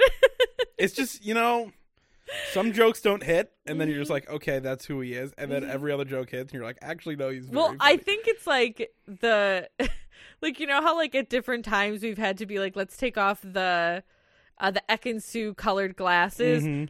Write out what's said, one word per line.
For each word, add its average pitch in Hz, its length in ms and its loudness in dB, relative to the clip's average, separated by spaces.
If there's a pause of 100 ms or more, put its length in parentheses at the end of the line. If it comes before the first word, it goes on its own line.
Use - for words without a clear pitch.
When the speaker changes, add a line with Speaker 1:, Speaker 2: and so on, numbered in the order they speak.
Speaker 1:
<laughs> 523 40 12 (720)
Speaker 2:
It's 190 160 2
just, 262 300 -4
you 208 80 -2
know, 233 380 0 (800)
some 214 220 0
jokes 226 280 4
don't 208 220 2
hit, 170 300 0 (140)
and 156 140 -4
then 156 80 0
you're 147 100 -2
just 143 120 -4
Speaker 1:
Mm-hmm. 143 200 -2
Speaker 2:
like, - 0 -
"Okay, 147 280 -4
that's 131 260 -6
who 139 160 -6
he 123 120 -6
is." 131 260 -8
And 143 140 -8
then 139 100 -2
Speaker 1:
Mm-hmm. - 80 -8
Speaker 2:
every 143 220 -4
other 143 120 -2
joke 131 260 -6
hits, 131 200 -8
and - 40 -12
you're 127 100 -8
like, 117 180 -10
"Actually, 160 320 -8
no, 135 160 -4
he's 131 160 -10
Speaker 1:
Well, 277 220 2
Speaker 2:
very 381 120 -4
Speaker 1:
I 285 120 8
Speaker 2:
funny." 349 60 4
Speaker 1:
think 415 280 -4
it's - 220 -2
like 247 420 0 (160)
the, 202 600 0 (100)
<laughs> - 640 -6
like, 311 160 -4
you 311 80 -4
know 277 160 2
how, 330 140 4
like, 311 180 0
at 262 160 -2
different 240 340 -2
times 208 380 0
we've 214 160 -6
had 196 200 0
to 220 80 -8
be 202 120 -6
like, 196 160 -2
"Let's 196 220 -6
take 254 200 -4
off 196 260 2
the, 185 600 0 (560)
uh, 190 140 0
the 190 160 -2
Ekansu 220 680 -4
colored 196 380 0
glasses." 175 680 2
Speaker 2:
Mm-hmm. 151 240 -2